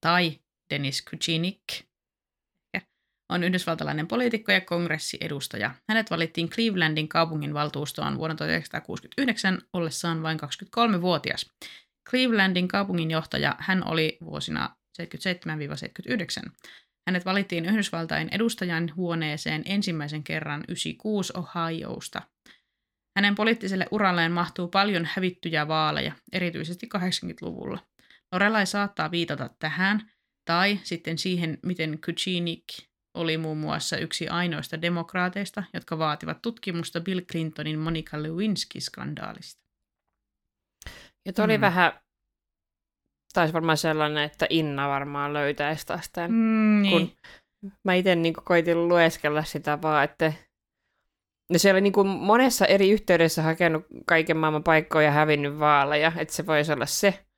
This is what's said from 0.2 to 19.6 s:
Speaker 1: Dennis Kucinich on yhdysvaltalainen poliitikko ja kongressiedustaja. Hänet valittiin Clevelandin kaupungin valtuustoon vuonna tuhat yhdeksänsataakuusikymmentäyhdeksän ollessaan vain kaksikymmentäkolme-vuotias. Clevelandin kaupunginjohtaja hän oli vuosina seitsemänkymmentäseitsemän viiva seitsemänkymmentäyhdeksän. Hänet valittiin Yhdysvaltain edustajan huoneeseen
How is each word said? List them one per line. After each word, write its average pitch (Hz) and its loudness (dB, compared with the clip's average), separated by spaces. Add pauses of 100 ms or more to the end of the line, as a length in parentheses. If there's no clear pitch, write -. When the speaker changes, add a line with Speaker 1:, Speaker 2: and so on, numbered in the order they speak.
Speaker 1:
Dennis 143 -4
Kucinich - -4 (1500)
on 180 0
yhdysvaltalainen 165 -2
poliitikko 226 -2
ja 190 4
kongressiedustaja. 156 -4 (140)
Hänet 220 2
valittiin 165 -2
Clevelandin 160 0
kaupungin 156 0
valtuustoon 147 -4
vuonna 160 -4
tuhat 156 -4
yhdeksänsataakuusikymmentäyhdeksän - -2 (100)
ollessaan 165 -4
vain 160 -2
kaksikymmentäkolme-vuotias. 180 0 (600)
Clevelandin 196 4
kaupunginjohtaja 160 0
hän 185 0
oli 156 -2
vuosina 156 -6
seitsemänkymmentäseitsemän - -8
viiva 147 -6
seitsemänkymmentäyhdeksän. - -6 (640)
Hänet 180 0
valittiin 190 -2
Yhdysvaltain 165 -2
edustajan 175 -2
huoneeseen 160 -2